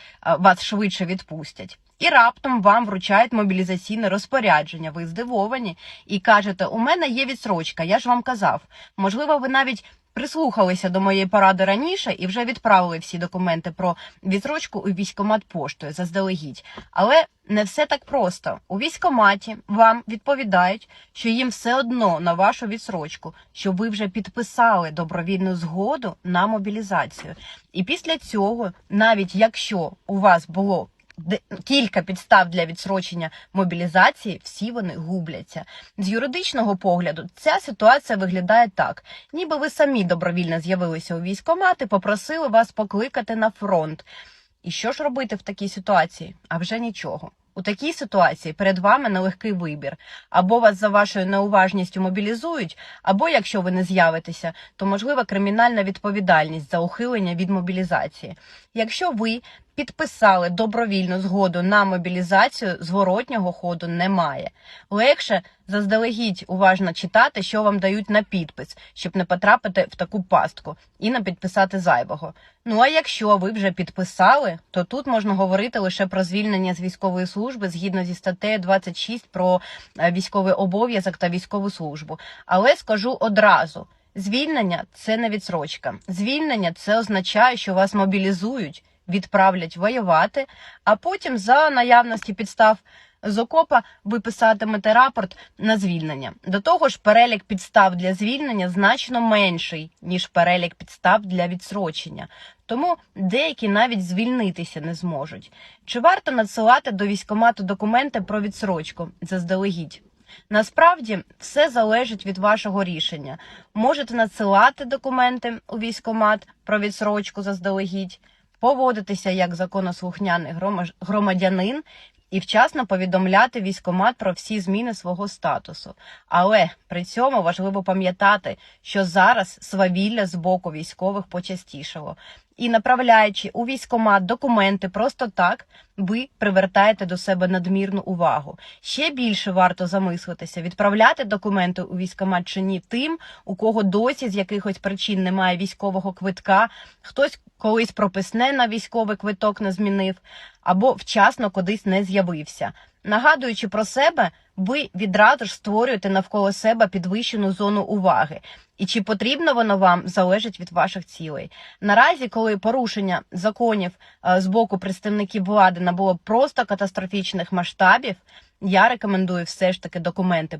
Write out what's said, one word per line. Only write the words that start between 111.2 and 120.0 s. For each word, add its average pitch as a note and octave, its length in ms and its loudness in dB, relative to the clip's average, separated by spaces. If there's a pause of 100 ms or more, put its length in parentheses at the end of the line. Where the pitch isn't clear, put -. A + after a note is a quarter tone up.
все D4 320 0
залежить A3+ 560 0
від F#3+ 120 -6
вашого G3+ 460 0
рішення. D#3 540 -8 (360)
Можете B3 400 0
надсилати A3+ 720 4
документи B3 800 -2
у A#3 120 -10
військкомат A3 680 -2 (160)
про G#3+ 140 -2
відсрочку G#3 640 -4
заздалегідь, G3 800 -4 (400)
поводитися A#3 720 0
як F#3 240 0
законослухняний F3+ 1000 -4